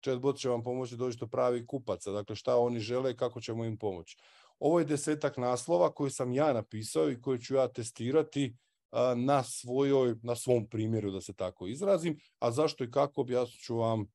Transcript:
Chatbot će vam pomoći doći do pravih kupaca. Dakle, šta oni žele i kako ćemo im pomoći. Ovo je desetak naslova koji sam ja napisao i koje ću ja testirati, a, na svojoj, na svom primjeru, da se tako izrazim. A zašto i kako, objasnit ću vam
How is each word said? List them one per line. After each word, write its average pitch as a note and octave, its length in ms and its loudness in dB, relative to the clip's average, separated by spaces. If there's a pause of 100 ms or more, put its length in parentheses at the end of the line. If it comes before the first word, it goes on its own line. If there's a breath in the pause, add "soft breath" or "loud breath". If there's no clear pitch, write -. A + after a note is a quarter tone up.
Chatbot C3 340 0
će C3 120 -2
vam A#2 140 0
pomoći B2 320 -4
doći A#2+ 220 -2
do A#2 100 -8
pravih B2 400 0
kupaca. G#2 440 -6
Dakle, G#2 240 -6
šta B2 220 2
oni A#2+ 220 2
žele B2 320 -2
i A#2 60 -8
kako B2 240 -4
ćemo A2+ 240 -4
im A2 120 -4
pomoći. F#2+ 400 -6 (420 soft breath)
Ovo E3 200 4
je D#3+ 60 2
desetak D3 520 -2
naslova C#3 560 2
koji C#3+ 180 -2
sam B2 220 -4
ja C#3+ 200 4
napisao A2+ 580 -2
i A#2+ 100 -6
koje B2+ 200 -2
ću B2+ 140 -4
ja C3 120 4
testirati, B2+ 880 -2 (360 soft breath)
a, B2 240 2
na C3 280 2
svojoj, B2+ 800 2
na A#2+ 120 -2
svom A#2 340 2
primjeru, A2 420 -2
da F#2+ 100 -6
se F#2+ 120 -12
tako F#2 340 -6
izrazim. E3 500 0 (220 soft breath)
A A#2+ 120 2
zašto D3 320 0
i A#2+ 80 -6
kako, C#3 300 0
objasnit B2 400 -2
ću A#2 160 -4
vam A2+ 380 0